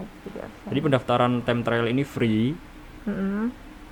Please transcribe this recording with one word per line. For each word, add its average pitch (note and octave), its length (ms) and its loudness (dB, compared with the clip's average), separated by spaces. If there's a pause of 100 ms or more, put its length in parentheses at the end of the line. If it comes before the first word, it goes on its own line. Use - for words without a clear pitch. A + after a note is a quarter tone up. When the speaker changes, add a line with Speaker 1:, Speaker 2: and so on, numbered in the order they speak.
(220)
Speaker 1:
jadi - 200 -12
opsional. - 280 -12
Speaker 2:
Jadi C3+ 120 0
pendaftaran B2 500 4 (100)
time A#2+ 220 2
trial A#2 260 2
ini C3 160 2
free. A#2 480 2 (500)
Speaker 1:
Mm-mm. G3+ 460 -2 (420)